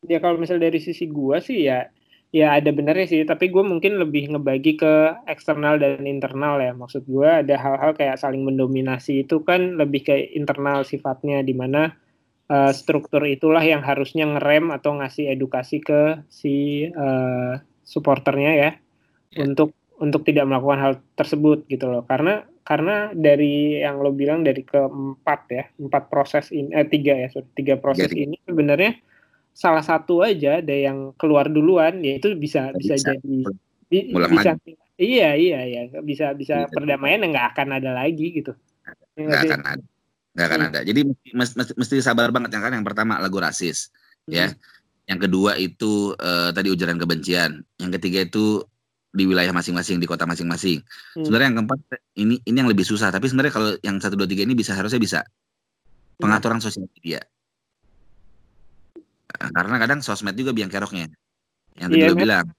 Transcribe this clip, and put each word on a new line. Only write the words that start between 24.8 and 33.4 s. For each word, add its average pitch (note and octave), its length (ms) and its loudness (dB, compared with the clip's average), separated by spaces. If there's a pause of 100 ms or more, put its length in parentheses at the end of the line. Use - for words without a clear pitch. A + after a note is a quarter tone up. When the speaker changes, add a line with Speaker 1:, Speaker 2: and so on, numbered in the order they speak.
Speaker 1:
ya, B2+ 160 -8 (160)
empat C#3 320 -4
proses C#3+ 400 0
ini, D3 200 -6
eh, D3+ 140 2
tiga D3 300 2
ya, B2+ 160 -4
sorry, C3+ 240 -10
tiga C3+ 240 0
proses C#3+ 320 0
Speaker 2:
Jadi C#3+ 160 -4
Speaker 1:
ini D#3 160 -8
sebenarnya E3 560 0 (580)
salah D#3+ 240 4
satu E3 400 0
aja E3+ 400 2
ada D#3 80 -6
yang C#3 480 -4
keluar D3 320 4
duluan, E3 560 4
ya C3+ 160 -2
itu G3+ 160 2
bisa, D3 320 -4
Speaker 2:
Nggak C#3 80 -10
Speaker 1:
bisa C3+ 160 -2
Speaker 2:
bisa. C3+ 160 0
Speaker 1:
jadi, C3+ 260 -4 (540)